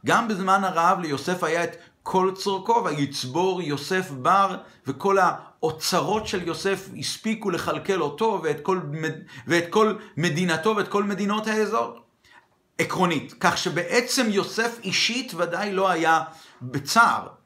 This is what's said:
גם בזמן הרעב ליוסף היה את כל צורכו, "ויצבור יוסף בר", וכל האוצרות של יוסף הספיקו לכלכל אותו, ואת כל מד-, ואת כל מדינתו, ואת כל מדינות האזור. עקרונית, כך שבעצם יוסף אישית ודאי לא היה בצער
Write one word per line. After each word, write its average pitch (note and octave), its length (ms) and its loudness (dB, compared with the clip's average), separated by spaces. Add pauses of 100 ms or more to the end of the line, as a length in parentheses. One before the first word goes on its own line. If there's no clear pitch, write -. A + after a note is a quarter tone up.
גם A3 220 4
בזמן F#3+ 360 2
הרעב F3 360 2
ליוסף E3+ 440 -2
היה E3 200 0
את E3+ 120 -6 (260)
כל F#3 320 2
צורכו, G3 500 0
"ויצבור D#3+ 800 -2
יוסף D3+ 480 -2
בר", F#3 460 2 (300)
וכל G3 320 0
האוצרות E3+ 1080 0
של F3+ 200 -4
יוסף F#3+ 420 -4 (100)
הספיקו G#3+ 520 -4
לכלכל D#3+ 500 -2
אותו, F#3+ 420 0
ואת D3+ 200 -2
כל F#3 180 0 (100)
מד-, D#3 320 -6 (240)
ואת E3+ 240 2
כל G#3+ 240 4 (220)
מדינתו, F3 600 0
ואת F#3+ 120 -2
כל G3+ 140 0
מדינות G#3 440 -2
האזור. G#3+ 520 -2 (800)
עקרונית, E3 600 0
כך F3 180 2
שבעצם G3+ 720 0
יוסף A3 540 0
אישית A3+ 520 -2
ודאי F3 360 -2
לא F#3+ 180 2
היה E3 320 4 (400)
בצער B2+ 680 2 (180)